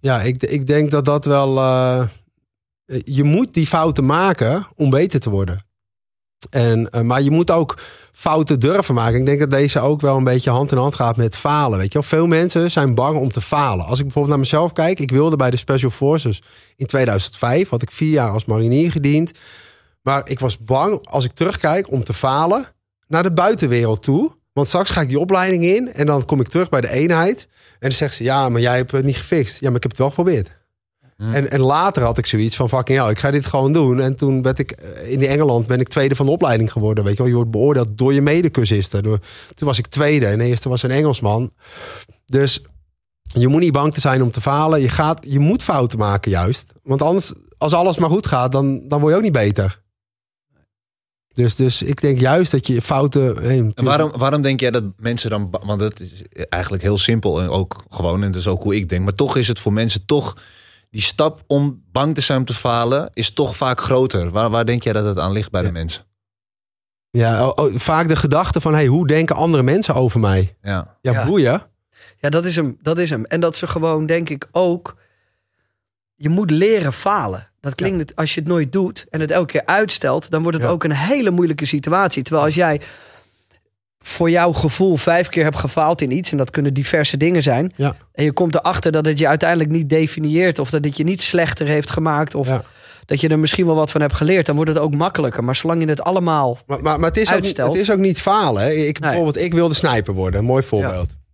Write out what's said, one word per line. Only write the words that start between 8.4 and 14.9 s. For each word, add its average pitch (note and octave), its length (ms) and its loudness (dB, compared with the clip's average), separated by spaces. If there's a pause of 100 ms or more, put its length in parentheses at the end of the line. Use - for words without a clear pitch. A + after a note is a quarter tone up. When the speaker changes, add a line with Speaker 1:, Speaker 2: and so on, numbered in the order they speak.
Speaker 1:
durven D#3 340 2
maken. A#2 240 0
Ik C3 80 0
denk C#3+ 140 2
dat D3 100 0
deze C#3 300 2
ook C#3+ 200 0
wel C#3 160 2
een C3 80 2
beetje B2+ 260 2
hand C3+ 220 0
in C3 60 2
hand C#3 160 0
gaat A#2 220 0
met A2+ 200 0
falen. C#3+ 420 0
Weet G2 140 -2
je D3+ 60 0
wel? C#3+ 100 -4
Veel E3 180 2
mensen E3+ 440 2
zijn C#3 240 2
bang C#3+ 240 0
om B2+ 140 -2
te A#2 80 -4
falen. A2+ 460 0
Als B2+ 120 -4
ik C#3+ 60 -2
bijvoorbeeld C#3+ 300 0
naar C#3+ 100 2
mezelf D#3+ 280 0
kijk, E3+ 280 0